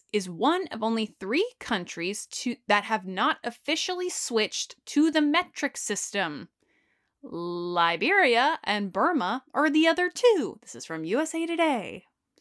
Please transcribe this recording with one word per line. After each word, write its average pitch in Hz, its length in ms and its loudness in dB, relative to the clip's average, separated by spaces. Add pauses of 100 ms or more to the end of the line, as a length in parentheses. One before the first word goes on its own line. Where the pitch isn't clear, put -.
(140)
is 190 160 0
one 277 420 0
of 220 100 -8
only 226 240 0 (140)
three 294 280 0 (120)
countries 180 680 -6
to, - 280 -6 (120)
that 208 180 2
have 220 200 -2
not 196 380 -2
officially 359 640 -4
switched - 680 -4 (100)
to 311 240 4
the 311 100 2
metric 294 560 0
system. 170 720 -4 (760)
Liberia 175 1400 2
and 202 280 -2
Burma 240 520 0 (100)
are 302 160 4
the 311 160 4
other 339 240 2
two. 359 520 4
This - 140 -18
is 123 100 -12
from 160 180 -6
U 190 160 0
S 320 160 -4
A 330 100 -2
Today. 302 600 -2 (360)